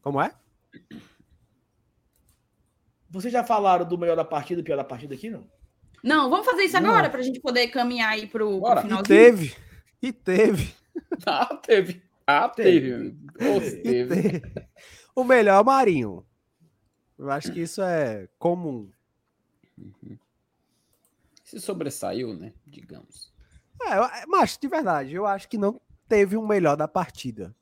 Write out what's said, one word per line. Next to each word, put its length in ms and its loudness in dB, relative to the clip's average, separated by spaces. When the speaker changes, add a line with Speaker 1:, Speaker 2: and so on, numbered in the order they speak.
Speaker 1:
Como 200 -4
é? 100 -2
Speaker 2:
Vocês 160 -8
já 120 0
falaram 440 2
do 100 -4
melhor 200 0
da 80 -2
partida 340 -6
e 40 -8
pior 120 -4
da 80 -4
partida 320 -14
aqui, 140 -14
não? 180 -16
Speaker 3:
Não, 260 2
vamos 160 0
fazer 180 2
isso 180 2
Speaker 1:
Não. 80 4
Speaker 3:
agora 200 4
pra 120 -8
gente 180 -6
poder 300 0
caminhar 420 -2
aí 160 -6
pro, 240 -4
pro 80 -2
Speaker 4:
Bora. 220 2
Speaker 1:
E 20 -4
Speaker 3:
finalzinho? 240 -4
Speaker 1:
teve. 480 8
E 120 -6
teve. 600 0
Speaker 4:
<laughs> 300 -10
Ah, 300 -4
teve. 460 0
Ah, 220 2
Speaker 2:
Teve. 420 2
Speaker 4:
teve. 600 -8
Ou 80 2
Speaker 2:
Teve. 220 -8
Speaker 4:
teve. 380 -2
Speaker 1:
E 20 -2
teve. 280 -16
O 80 -2
melhor 340 6
é 40 8
o 40 6
Marinho. 600 2
Eu 140 -12
acho 220 -6
que 80 -8
isso 200 -8
é 460 -2
comum. 500 -4
Speaker 4:
Uhum. 400 -20
Se 160 -20
sobressaiu, 720 -8
né? 200 -16
Digamos. 680 -20
Speaker 1:
É, 160 -2
eu, 60 2
é, 240 -6
mas, 300 0
de 100 -10
verdade, 480 -4
eu 100 -6
acho 220 -4
que 100 -10
não 220 -4
teve 300 2
um 100 -6
melhor 280 2
da 120 -4
partida 760 -8